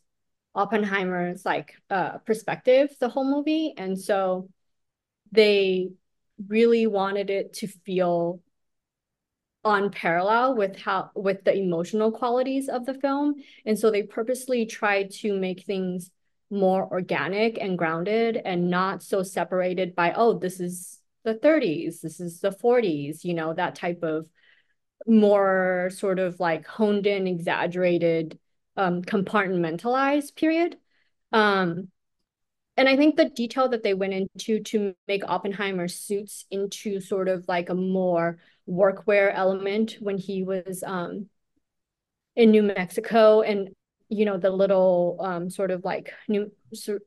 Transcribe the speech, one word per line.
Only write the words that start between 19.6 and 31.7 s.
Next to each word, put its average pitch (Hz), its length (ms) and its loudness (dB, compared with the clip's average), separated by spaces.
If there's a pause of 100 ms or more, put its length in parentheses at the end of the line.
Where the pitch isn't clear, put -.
by, 170 220 2
oh, 220 200 4
this 180 220 -6
is 180 400 -10 (240)
the 220 120 -2
thirties, 240 640 0
this 165 180 -12
is 170 220 -10
the 196 100 -2
forties, 185 720 0
you 175 100 -2
know, 160 180 -2
that 170 240 -4
type 175 260 -6
of 160 240 -4 (800)
more 190 880 4
sort 185 240 -2
of, 180 220 -2
like, 165 260 -2
honed 208 400 0
in, 196 200 0
exaggerated, 170 1120 0 (380)
um, 175 260 0
compartmentalized 208 1300 -2
period. 320 420 0 (560)
Um, 196 560 2 (880)